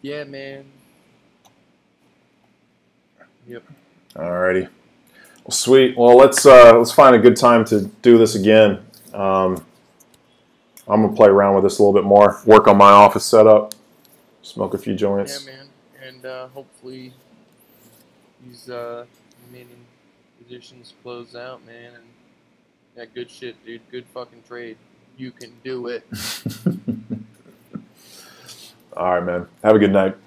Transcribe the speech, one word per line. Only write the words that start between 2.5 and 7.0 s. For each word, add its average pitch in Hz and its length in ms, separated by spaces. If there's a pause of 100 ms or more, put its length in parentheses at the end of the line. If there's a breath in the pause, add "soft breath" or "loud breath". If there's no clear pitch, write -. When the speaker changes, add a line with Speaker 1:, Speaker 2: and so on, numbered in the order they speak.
Speaker 1:
Yep. 120 160 (520)
Speaker 2:
All 87 160
righty. 92 360 (760 soft breath)
Well, - 80
sweet. 127 440
Well, 120 220
let's, 139 300
uh, 120 320
let's 117 120
find 127 240